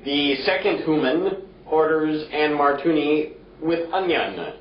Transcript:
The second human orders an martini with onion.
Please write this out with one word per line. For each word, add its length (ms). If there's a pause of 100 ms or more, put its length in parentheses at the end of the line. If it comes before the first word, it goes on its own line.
The 380
second 400
human 600 (220)
orders 680
an 220
martini 800 (280)
with 320
onion. 680